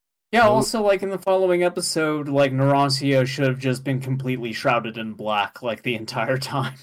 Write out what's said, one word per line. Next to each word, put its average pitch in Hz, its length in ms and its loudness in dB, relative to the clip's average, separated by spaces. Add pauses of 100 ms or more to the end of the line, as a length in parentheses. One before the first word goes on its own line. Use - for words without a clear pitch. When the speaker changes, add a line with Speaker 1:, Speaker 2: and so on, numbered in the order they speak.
(340)
Speaker 1:
Yeah, 226 100 4
Speaker 2:
no 208 80 6
Speaker 1:
also, 214 300 2
like, 196 220 2
in 190 60 -2
the 190 80 -6
following 185 460 2
episode, 156 640 -2
like, 139 240 2
Narancio 139 760 2
should 135 220 -2
have 131 120 0
just 131 260 -2
been 135 160 -2
completely 127 500 -4
shrouded 113 460 -2
in 110 160 -8
black, 104 480 -4
like, 113 220 -6
the 123 120 -2
entire 117 420 -4
time. 135 460 -6